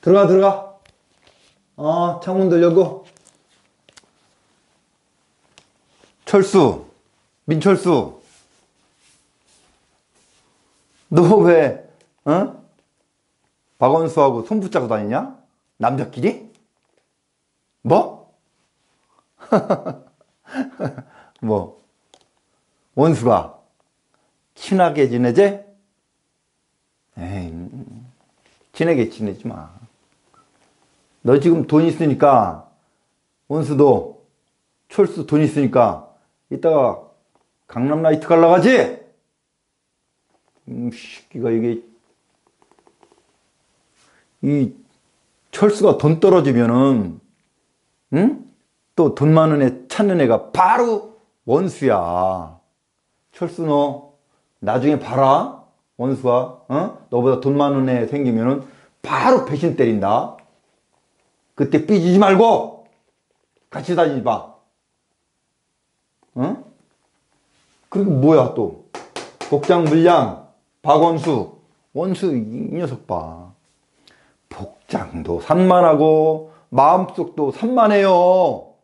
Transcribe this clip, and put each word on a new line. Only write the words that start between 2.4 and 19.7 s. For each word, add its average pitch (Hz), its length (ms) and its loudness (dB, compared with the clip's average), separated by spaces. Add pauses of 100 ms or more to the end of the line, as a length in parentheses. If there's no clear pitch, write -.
돌려고. 170 580 2 (3250)
철수, 190 640 2 (580)
민철수. 160 720 0 (3000)
너 175 280 4
왜, 165 520 2 (360)
어? 180 380 -2 (1160)
박원수하고 139 640 0
손 214 180 -4
붙잡고 156 280 -4
다니냐? 117 500 -6 (380)
남자끼리? 135 760 -6 (1300)
뭐? - 520 -2 (1040)
<laughs> - 680 -4 (1400)